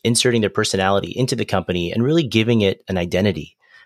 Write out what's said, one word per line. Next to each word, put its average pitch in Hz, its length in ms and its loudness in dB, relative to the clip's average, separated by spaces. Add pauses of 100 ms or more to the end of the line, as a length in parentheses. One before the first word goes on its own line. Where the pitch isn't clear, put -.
inserting 117 380 2
their 98 80 2
personality 98 600 0
into 131 240 -2
the 117 100 -4
company 87 460 -2
and 113 140 -2
really 160 180 2
giving 113 380 2
it 95 260 0
an 95 100 -4
identity. 87 600 -2 (300)